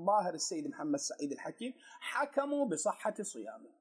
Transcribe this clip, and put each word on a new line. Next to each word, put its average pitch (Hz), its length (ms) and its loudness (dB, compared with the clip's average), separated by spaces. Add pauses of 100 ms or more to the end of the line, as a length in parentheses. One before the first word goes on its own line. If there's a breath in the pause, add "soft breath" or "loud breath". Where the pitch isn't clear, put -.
ظاهر 196 280 6
السيد 151 320 -2
محمد 143 320 0
سعيد 143 340 -4
الحكيم، 226 420 -6 (260 loud breath)
حكموا 285 640 2
بصحة 202 560 0
صيامه. 220 480 -10 (100)